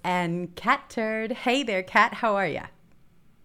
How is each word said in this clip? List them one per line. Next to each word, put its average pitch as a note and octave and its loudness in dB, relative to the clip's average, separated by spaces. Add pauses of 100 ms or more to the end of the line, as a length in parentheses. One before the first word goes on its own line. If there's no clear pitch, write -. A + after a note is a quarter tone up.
and F3 -2
Cat C4+ -2
Turd. A3 -4
Hey B3+ 0
there, G3+ -2
Cat. A3 4
How G#3 0
are G3 0
ya? C#3 -6 (760)